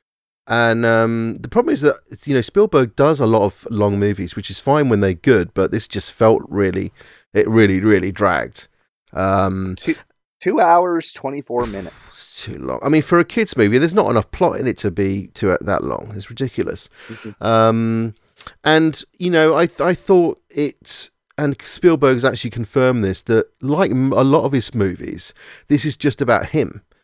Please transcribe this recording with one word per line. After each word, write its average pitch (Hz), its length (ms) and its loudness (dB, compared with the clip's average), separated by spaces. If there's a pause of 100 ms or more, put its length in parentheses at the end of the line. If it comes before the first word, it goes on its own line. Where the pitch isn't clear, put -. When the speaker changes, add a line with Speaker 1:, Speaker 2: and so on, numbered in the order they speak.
(480)
Speaker 1:
And, 117 380 2
um, 113 540 0
the 113 100 -14
problem 247 240 0
is 135 80 -2
that, 147 140 2 (300)
you 143 100 -2
know, 127 60 2
Spielberg 147 540 0
does 143 240 2
a 131 60 0
lot 110 180 4
of - 280 -4
long 101 280 0
movies, 101 360 -2
which 101 160 -10
is - 80 -8
fine 143 300 0
when 107 120 2
they're 95 140 2
good, 95 400 2
but 92 160 0
this 101 160 -4
just - 260 -8
felt 110 340 2
really, 95 460 -4 (400)
it 104 160 2
really, 104 300 4
really 98 320 2
dragged. 87 560 -2 (460)
Um, 95 600 -2
Speaker 2:
Two, - 200 -6 (480)
two 233 180 0
hours, 175 520 2
twenty-four 131 520 -6
minutes. 98 300 -12 (140)
Speaker 1:
It's - 340 -18
too - 160 -14
long. 65 240 -8
I 127 60 -2
mean, 151 120 4
for 170 180 0
a 170 60 2
kid's - 320 -4
movie, 113 220 2
there's 165 160 0
not 202 160 2
enough 110 180 -2
plot - 300 -2
in 135 80 -4
it 110 100 -4
to 101 140 -4
be 98 420 -4
to, 98 200 -2
uh, - 80 0
that - 220 -4
long. 65 320 -8
It's 98 140 -14
ridiculous. - 640 -6 (160)
Speaker 2:
Mm-hmm. 113 360 -16
Speaker 1:
Um, 113 720 2 (500)
and, 160 380 2 (160)
you 175 140 -2
know, 160 240 4
I 170 100 2
th-, - 160 -8
I 175 140 0
thought 175 440 2 (120)
it, - 580 -6 (300)
and 143 240 -2
Spielberg's 139 600 2
actually 120 280 -2
confirmed 123 520 0
this, 95 200 -2
that 113 240 2 (140)
like 151 280 0
m-, 131 240 0
a 113 100 2
lot 139 200 2
of 135 80 -2
his 131 240 -4
movies, - 580 -4 (360)
this 147 160 2
is 151 120 -4
just - 240 -2
about 117 280 0
him, - 340 -4 (200)